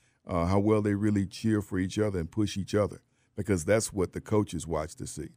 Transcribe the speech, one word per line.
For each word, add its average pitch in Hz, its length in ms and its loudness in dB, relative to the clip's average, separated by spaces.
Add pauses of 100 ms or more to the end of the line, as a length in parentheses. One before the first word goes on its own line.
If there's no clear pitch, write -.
(260)
uh, 85 200 0
how 95 120 2
well 107 240 4
they 104 120 2
really 101 320 2
cheer 104 360 0
for 98 160 -4
each 92 180 -2
other 104 220 0
and 82 100 -2
push - 280 -2
each 95 180 -4
other, 101 260 0 (360)
because 92 280 0
that's 107 280 2
what 92 200 -2
the 90 80 -8
coaches 92 460 -2
watch 78 300 -4
to - 100 -10
see. 73 300 -10